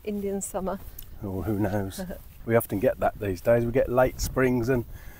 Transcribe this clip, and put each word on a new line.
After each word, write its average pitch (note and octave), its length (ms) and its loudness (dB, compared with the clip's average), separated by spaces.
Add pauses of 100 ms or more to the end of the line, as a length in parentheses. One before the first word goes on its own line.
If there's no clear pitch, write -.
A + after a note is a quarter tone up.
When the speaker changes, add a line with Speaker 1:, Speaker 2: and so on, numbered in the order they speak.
Speaker 1:
Indian G3+ 360 -4
summer. F#3 380 -4 (460)
Speaker 2:
Oh, F#2+ 180 -4
who G2+ 160 0
knows? G2 480 0
Speaker 1:
<laughs> - 80 -10 (320)
Speaker 2:
We A2+ 100 4
often A2+ 220 2
get A2 220 2
that G2 200 0
these G2 220 -2
days. A#2+ 240 4
We A#2 40 0
get B2+ 200 2
late B2+ 280 4
springs B2+ 520 2
and B2 160 2 (340)